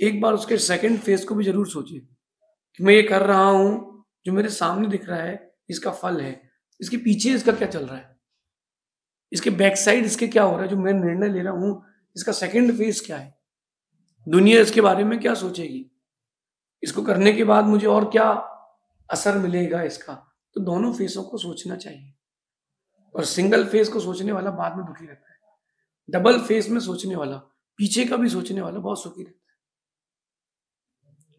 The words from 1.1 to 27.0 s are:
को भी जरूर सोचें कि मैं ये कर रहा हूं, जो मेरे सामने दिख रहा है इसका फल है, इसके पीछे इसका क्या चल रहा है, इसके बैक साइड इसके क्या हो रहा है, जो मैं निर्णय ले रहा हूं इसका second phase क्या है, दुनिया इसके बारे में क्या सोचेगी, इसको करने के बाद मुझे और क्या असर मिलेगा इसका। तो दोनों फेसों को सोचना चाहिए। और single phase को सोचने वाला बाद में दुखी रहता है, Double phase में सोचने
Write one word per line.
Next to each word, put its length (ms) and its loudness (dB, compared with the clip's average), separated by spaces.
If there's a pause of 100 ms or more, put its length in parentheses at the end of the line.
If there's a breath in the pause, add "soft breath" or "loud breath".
को 100 -6
भी 100 0
जरूर 240 0
सोचें 320 -12
कि 840 -16
मैं 100 8
ये 80 8
कर 240 2
रहा 240 4
हूं, 520 0 (240)
जो 60 -4
मेरे 160 0
सामने 400 -2
दिख 200 -4
रहा 100 -6
है 360 -10 (160)
इसका 200 -6
फल 300 -6
है, 200 -10 (400)
इसके 160 -6
पीछे 340 0
इसका 220 2
क्या 160 -4
चल 180 -8
रहा 100 -14
है, 200 -20 (1160)
इसके 200 -2
बैक 240 2
साइड 280 2
इसके 240 -2
क्या 140 4
हो 100 2
रहा 100 -4
है, 60 -4
जो 80 -2
मैं 160 0
निर्णय 360 0
ले 140 -4
रहा 100 -6
हूं 220 -2 (420 soft breath)
इसका 160 -4
second 460 2
phase 220 -2
क्या 160 -12
है, 180 -18 (920)
दुनिया 340 8
इसके 200 4
बारे 240 4
में 160 -2
क्या 140 0
सोचेगी, 500 -8 (960)
इसको 200 -6
करने 300 4
के 120 0
बाद 200 4
मुझे 220 2
और 240 2
क्या 180 4 (800)
असर 300 -2
मिलेगा 440 -2
इसका। 320 -10 (420)
तो 40 -4
दोनों 320 -2
फेसों 300 -6
को 160 -12
सोचना 380 -10
चाहिए। 360 -20 (1000)
और 100 -4
single 420 2
phase 220 2
को 120 -4
सोचने 320 -6
वाला 180 -4
बाद 260 -8
में 100 -10
दुखी 200 -18
रहता 260 -20
है, 60 -20 (680)
Double 320 4
phase 280 0
में 120 -2
सोचने 360 -6